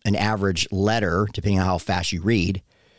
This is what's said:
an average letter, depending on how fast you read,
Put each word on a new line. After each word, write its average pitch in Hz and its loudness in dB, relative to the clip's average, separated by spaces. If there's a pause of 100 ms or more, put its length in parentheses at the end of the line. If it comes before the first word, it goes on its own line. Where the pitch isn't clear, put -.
an 101 2
average 98 0
letter, 101 0
depending 98 0
on 92 2
how 92 0
fast 90 -2
you 90 -4
read, 101 0 (380)